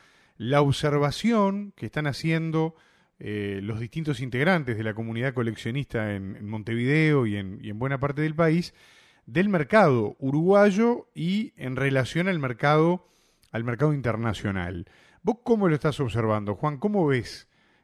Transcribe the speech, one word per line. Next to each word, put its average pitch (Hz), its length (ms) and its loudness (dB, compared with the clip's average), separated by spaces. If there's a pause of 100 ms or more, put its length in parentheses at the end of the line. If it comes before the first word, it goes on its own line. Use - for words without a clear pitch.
(380)
la 139 240 2
observación 196 1160 0
que - 80 -10
están 151 220 -4
haciendo, 160 680 -2 (440)
eh, 101 440 -6
los 107 160 -6
distintos 147 420 -6
integrantes 131 560 0
de 110 60 -4
la 110 100 -4
comunidad 113 400 -4
coleccionista 117 800 -4
en, 98 220 -8
en 104 140 -12
Montevideo 123 760 2
y 104 120 -2
en, 95 240 -8
y 110 80 -12
en 104 100 -8
buena 135 200 -2
parte 143 220 -2
del 156 140 -2
país, 170 380 2 (520)
del 175 240 0
mercado 151 720 4
uruguayo 196 920 4
y 196 440 -4
en 131 180 -6
relación 135 520 0
al 180 120 0
mercado 151 680 2 (460)
al 117 120 -4
mercado 123 300 0
internacional. 107 920 -2 (380)
¿Vos 220 200 -2
cómo 214 240 2
lo 151 80 4
estás 143 240 -2
observando, 107 560 0
Juan? 147 240 -4
¿Cómo 202 280 0
ves 127 400 -2 (360)